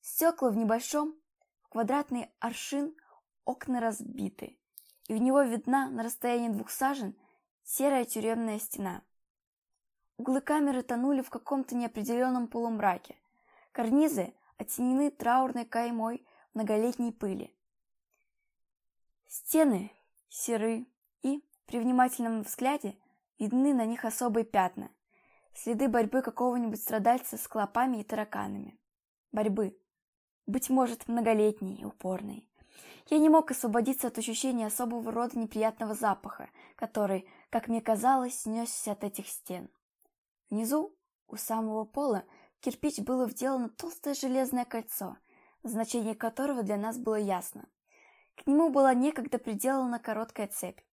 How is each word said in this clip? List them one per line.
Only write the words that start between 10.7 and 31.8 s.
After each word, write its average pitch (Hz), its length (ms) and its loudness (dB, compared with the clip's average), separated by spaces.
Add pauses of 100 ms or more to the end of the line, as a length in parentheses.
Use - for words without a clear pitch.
тонули 254 380 0
в - 80 -8
каком-то 262 460 -6
неопределенном 240 720 0
полумраке. 220 680 -2 (560)
Карнизы 247 640 2 (240)
оттенены 247 540 0
траурной 240 540 0
каймой 233 600 -2 (280)
многолетней 226 580 0
пыли. - 440 -6 (1700)
Стены 247 640 2 (360)
серы, 226 580 -2 (380)
и 285 200 -2 (220)
при 240 140 -6
внимательном 247 600 2
взгляде 254 560 -4 (420)
видны 254 340 2
на 233 120 2
них 233 200 -4
особые 226 400 0
пятна, - 460 0 (640)
следы 233 340 0
борьбы 233 340 2
какого-нибудь 240 600 -2
страдальца 233 560 0
с - 100 -8
клопами 233 500 0
и 208 60 -6
тараканами. 208 760 -6 (520)
Борьбы, 214 460 0 (720)
быть 247 220 -2
может, 247 380 2
многолетней 214 680 2
и 202 100 -12